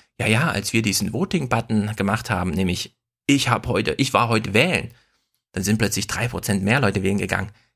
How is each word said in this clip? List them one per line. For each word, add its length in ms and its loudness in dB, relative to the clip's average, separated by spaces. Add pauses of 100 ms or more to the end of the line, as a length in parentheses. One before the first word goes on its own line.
(200)
ja, 80 -2
ja, 220 2
als 240 -2
wir 100 2
diesen 280 0
Voting-Button 840 -2
gemacht 340 -2
haben, 220 -2
nämlich 440 -2 (300)
ich 220 4
hab 200 0
heute, 320 0
ich 140 0
war 140 4
heute 260 0
wählen, 380 2 (600)
dann 100 -4
sind 140 2
plötzlich 300 -2
drei 200 -4
Prozent 340 -4
mehr 200 0
Leute 220 0
wählen 140 0
gegangen. 360 -4 (220)